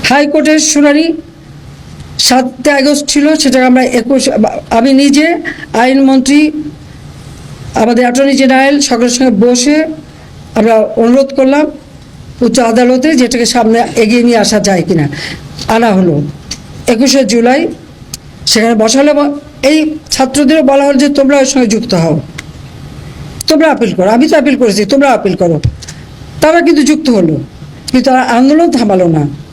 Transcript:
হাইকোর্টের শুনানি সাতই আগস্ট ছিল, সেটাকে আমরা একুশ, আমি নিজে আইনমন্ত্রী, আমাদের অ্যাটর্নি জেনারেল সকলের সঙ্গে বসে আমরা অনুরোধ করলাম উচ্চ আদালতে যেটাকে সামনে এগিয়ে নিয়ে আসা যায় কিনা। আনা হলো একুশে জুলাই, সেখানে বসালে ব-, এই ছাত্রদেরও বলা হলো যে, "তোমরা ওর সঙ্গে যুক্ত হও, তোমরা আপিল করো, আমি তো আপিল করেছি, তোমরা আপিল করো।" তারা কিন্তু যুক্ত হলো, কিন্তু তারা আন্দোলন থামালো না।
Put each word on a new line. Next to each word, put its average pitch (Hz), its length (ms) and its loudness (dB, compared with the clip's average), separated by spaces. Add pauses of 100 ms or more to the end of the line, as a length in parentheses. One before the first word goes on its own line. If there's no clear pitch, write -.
(120)
হাইকোর্টের 302 460 2
শুনানি 294 540 2 (1040)
সাতই 254 500 0
আগস্ট 285 360 0
ছিল, 302 300 2
সেটাকে 262 300 2
আমরা 254 180 4
একুশ, 247 460 0 (400)
আমি 240 240 2
নিজে 294 440 2 (360)
আইনমন্ত্রী, 269 760 2 (1200)
আমাদের 240 280 2
অ্যাটর্নি 269 300 2
জেনারেল 269 460 2
সকলের 247 300 0
সঙ্গে 240 380 2
বসে 294 380 0 (720)
আমরা 226 200 2
অনুরোধ 240 580 2
করলাম 277 320 2 (760)
উচ্চ 240 180 0
আদালতে 247 560 2
যেটাকে 247 300 0
সামনে 226 380 2 (120)
এগিয়ে 233 280 2
নিয়ে 240 140 2
আসা 208 220 0
যায় 196 280 0
কিনা। 160 220 0 (580)
আনা 226 260 0
হলো 170 280 0 (680)
একুশে 254 380 2
জুলাই, 247 420 0 (760)
সেখানে 226 300 0
বসালে 262 380 2
ব-, 285 260 -2 (240)
এই 302 320 0 (160)
ছাত্রদেরও 277 520 0
বলা 277 220 2
হলো 277 120 2
যে, 294 120 2
"তোমরা 277 280 2
ওর 269 80 4
সঙ্গে 254 220 0
যুক্ত 214 260 -2
হও, 165 260 0 (1300)
তোমরা 311 240 4
আপিল 220 220 -2
করো, 180 160 0
আমি 240 200 2
তো 320 80 2
আপিল 269 180 2
করেছি, 208 300 0
তোমরা 277 260 2
আপিল 202 240 0
করো।" 170 260 0 (800)
তারা 320 200 4
কিন্তু 302 220 2
যুক্ত 285 260 0
হলো, 175 260 2 (560)
কিন্তু 254 100 2
তারা 254 200 2
আন্দোলন 269 500 2
থামালো 202 360 2
না। 151 440 -2